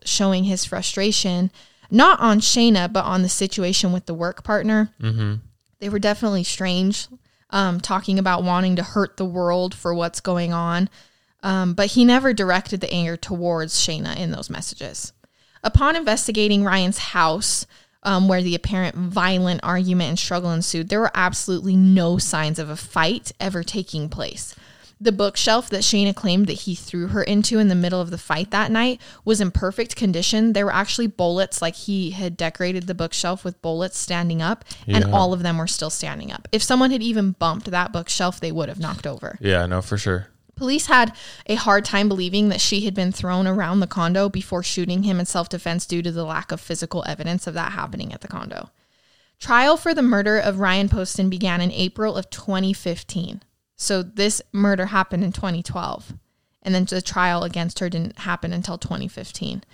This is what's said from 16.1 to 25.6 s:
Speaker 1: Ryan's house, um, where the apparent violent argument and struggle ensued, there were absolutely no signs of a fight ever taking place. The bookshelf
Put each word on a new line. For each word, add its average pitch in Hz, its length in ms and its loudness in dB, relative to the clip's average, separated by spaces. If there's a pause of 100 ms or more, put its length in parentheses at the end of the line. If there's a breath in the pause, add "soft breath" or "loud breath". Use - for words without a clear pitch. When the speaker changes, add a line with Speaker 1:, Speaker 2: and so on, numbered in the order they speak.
Speaker 1:
Ryan's 190 340 2
house, 165 680 0 (380 soft breath)
um, 190 220 4
where 185 160 4
the 175 140 0
apparent 185 400 -2
violent 180 640 0
argument 180 460 0
and 175 100 -2
struggle 180 340 -2
ensued, 165 360 -2
there 208 100 0
were 226 160 0
absolutely 185 640 0
no 185 420 6
signs 156 400 -2
of 151 100 -6
a 151 80 -8
fight - 640 -2
ever 190 240 -4
taking 156 460 -6
place. - 480 -10 (440 loud breath)
The 220 120 2
bookshelf 202 580 0